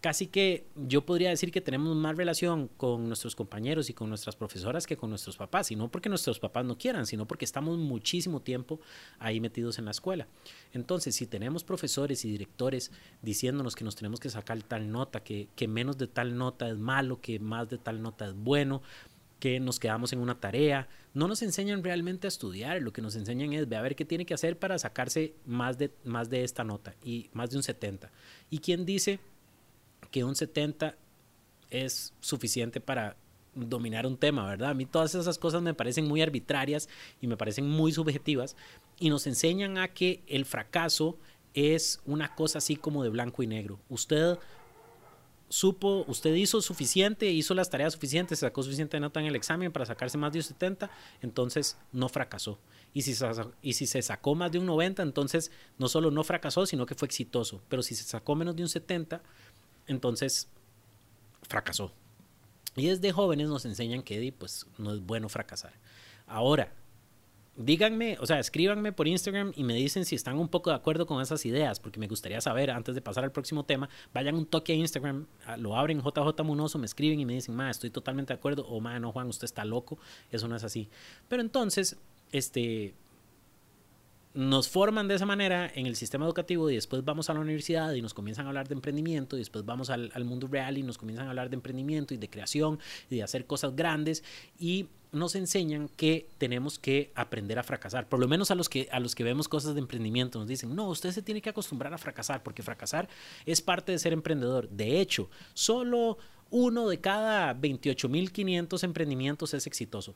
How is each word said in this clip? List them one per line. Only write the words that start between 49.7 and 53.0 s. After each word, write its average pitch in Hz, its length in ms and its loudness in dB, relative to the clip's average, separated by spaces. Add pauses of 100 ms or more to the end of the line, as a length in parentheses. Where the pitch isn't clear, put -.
para 131 120 -2
sacarse 123 320 -4
más 147 140 0
de 160 80 0
un 156 40 -2
setenta, 190 460 -4 (320)
entonces 127 560 0 (140)
no 127 160 0
fracasó. 107 500 -4 (360)
Y 143 80 -2